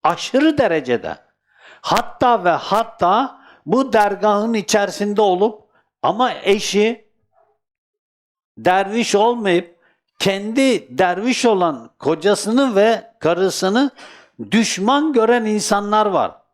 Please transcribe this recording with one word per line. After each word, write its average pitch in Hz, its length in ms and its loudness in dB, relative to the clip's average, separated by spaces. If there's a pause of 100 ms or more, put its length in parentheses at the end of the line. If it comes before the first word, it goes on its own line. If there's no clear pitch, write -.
Aşırı 277 540 0
derecede. 127 580 -2 (640)
Hatta 226 640 0
ve 175 60 2
hatta 208 880 -2 (260)
bu 240 280 0
dergahın 208 600 0
içerisinde 208 680 -2
olup 202 400 0 (400)
ama 202 320 0
eşi 208 760 -2 (1500)
derviş 196 580 0
olmayıp 202 640 0 (400)
kendi 208 760 -2
derviş 190 480 0
olan 170 440 0 (100)
kocasını 208 760 0
ve 214 440 2
karısını 190 720 0 (600)
düşman 247 640 0
gören 233 320 2
insanlar 208 600 0
var. 143 260 0 (220)